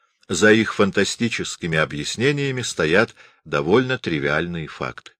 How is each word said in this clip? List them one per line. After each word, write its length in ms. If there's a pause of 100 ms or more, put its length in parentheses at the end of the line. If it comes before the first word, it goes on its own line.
(280)
За 240
их 240
фантастическими 1000
объяснениями 840
стоят 540 (300)
довольно 520
тривиальные 680
факты. 520